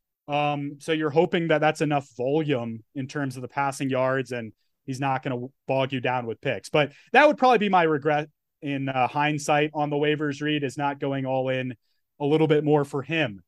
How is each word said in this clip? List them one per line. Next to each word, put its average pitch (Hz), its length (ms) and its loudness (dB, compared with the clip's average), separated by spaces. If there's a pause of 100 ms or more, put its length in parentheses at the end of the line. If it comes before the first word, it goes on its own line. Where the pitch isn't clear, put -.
(280)
Um, 143 520 -2
so - 100 -8
you're 156 200 0
hoping 165 380 2
that 151 120 4
that's 156 200 2
enough 147 360 0
volume 123 640 -2 (140)
in 139 100 -6
terms 139 300 -6
of 131 60 -10
the 120 60 -12
passing 139 400 -4
yards 131 440 0
and 113 200 -8 (320)
he's 131 140 -8
not 135 240 -2
gonna 123 240 -6 (220)
bog 135 240 0
you 127 80 -4
down 123 260 -2
with 110 140 -8
picks. 117 280 -6
But 147 240 2 (200)
that 294 160 8
would 277 100 2
probably 247 200 4
be 208 100 0
my 185 160 4
regret 151 440 0 (320)
in, 139 280 -4
uh, 131 180 2
hindsight 147 640 0
on 147 160 -2
the 147 80 -2
waivers, 147 460 0
Reed, 147 220 -2
is 123 120 -6
not 143 220 -4
going 139 280 -4
all 131 220 -2
in 131 280 -4 (420)
a 143 60 -4
little 156 240 2
bit 151 160 4
more 147 200 4
for 143 180 -6
him 135 460 -4